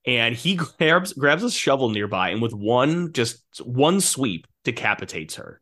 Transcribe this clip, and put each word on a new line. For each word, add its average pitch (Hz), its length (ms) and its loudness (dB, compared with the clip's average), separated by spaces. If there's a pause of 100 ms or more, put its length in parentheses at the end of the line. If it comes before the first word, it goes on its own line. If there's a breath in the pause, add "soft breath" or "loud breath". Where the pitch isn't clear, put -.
and 120 280 2
he 180 220 -2
<laughs> 165 220 -6
grabs, 175 340 4
grabs 151 320 2
a 240 60 -2
shovel 131 400 2
nearby, 101 400 -2
and 104 120 -2
with 113 120 -2
one, 135 580 0
just 120 320 -4 (180)
one 143 380 4
sweep, 120 460 -2 (160)
decapitates 101 760 -4
her - 260 -16